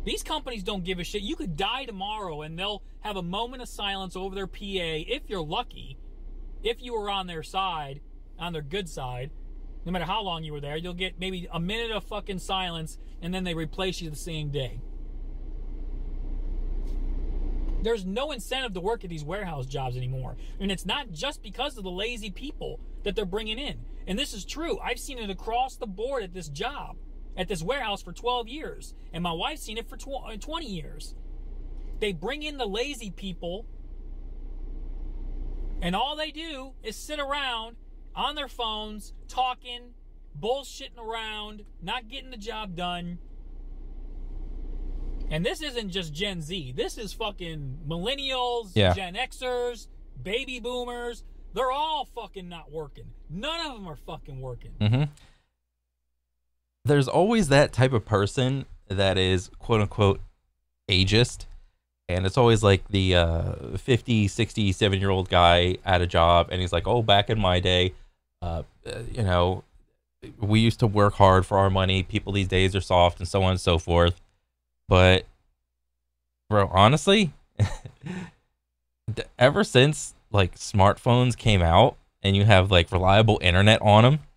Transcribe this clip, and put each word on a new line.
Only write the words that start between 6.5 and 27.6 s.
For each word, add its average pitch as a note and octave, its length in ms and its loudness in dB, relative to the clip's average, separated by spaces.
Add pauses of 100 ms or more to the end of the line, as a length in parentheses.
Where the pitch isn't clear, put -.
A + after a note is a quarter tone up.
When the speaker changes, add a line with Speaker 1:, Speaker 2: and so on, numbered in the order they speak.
Speaker 1:
if A#3 180 -2
you B3 120 -12
were G#3 180 -4
on G3 160 -2
their E3 160 -8
side, D#3+ 580 -4 (380)
on E3+ 140 -8
their D#3 100 -6
good E3+ 260 -6
side. B2+ 420 -8 (540)
No E3+ 60 -6
matter F3+ 140 -4
how G#3 180 -4
long E3+ 220 -6
you D3+ 80 -10
were D3 80 -10
there, C#3+ 160 -8
you'll F3 180 -8
get F3+ 240 -6
maybe F3+ 340 -6
a E3 60 -6
minute A3 320 -4
of G#3 140 -6
fucking G3+ 340 -8
silence, E3+ 600 -6 (220)
and F3 140 -6
then F#3+ 80 -4
they F3 120 -4
replace F3 460 -6
you D#3+ 100 -10
the D3 40 -12
same D3+ 360 -8
day. B2 280 -6 (3000)
There's G#3+ 220 -2
no A#3+ 260 -4
incentive B3+ 440 -6
to F3+ 60 -6
work A3+ 220 -4
at F#3 80 -12
these D3+ 140 -8
warehouse E3 420 -6
jobs C3 300 -6
anymore. B2+ 400 -6 (240)
And G3 100 -2
it's F#3 160 -6
not B3+ 240 -6
just B3+ 320 -8
because A#3+ 340 -6
of G#3 60 -12
the F#3 80 -8
lazy G#3+ 400 -8
people - 480 -10 (240)
that G3 140 -4
they're G#3+ 80 -2
bringing G#3+ 340 -6
in. G#3 220 -10 (260)
And F#3 100 -4
this C#4 160 -6
is F#3+ 120 -12
true. D4+ 340 -6
I've A3+ 220 -8
seen C4 180 -12
it G#3 120 -8
across A#3 440 -4
the A#3+ 140 -10
board A3+ 340 -6
at F3 100 -12
this F3 160 -12
job, G3 480 -8 (400)
at F#3 120 -4
this E3 160 -6